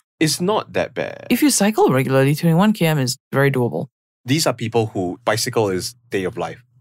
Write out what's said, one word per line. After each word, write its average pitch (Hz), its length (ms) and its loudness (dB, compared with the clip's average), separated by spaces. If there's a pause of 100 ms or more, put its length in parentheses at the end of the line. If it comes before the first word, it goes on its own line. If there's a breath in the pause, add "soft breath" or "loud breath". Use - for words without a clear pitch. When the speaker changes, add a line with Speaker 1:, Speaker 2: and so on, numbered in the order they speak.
(200)
Speaker 1:
It's 156 200 0
not 190 340 -2
that 90 200 -2
bad. 50 360 -8
Speaker 2:
If 240 120 2
you 302 80 4
cycle 220 420 2
regularly, 135 440 2
twenty-one 170 380 2
K 175 120 0
M 156 140 0
is 127 180 -2 (160)
very 135 180 2
doable. 123 360 -2 (360)
Speaker 1:
These 151 240 0
are 131 60 0
people 110 340 -2
who 90 380 -4
bicycle 110 440 0
is 92 260 -6 (140)
day 98 140 -2
of 90 140 -6
life. 82 240 -8 (200)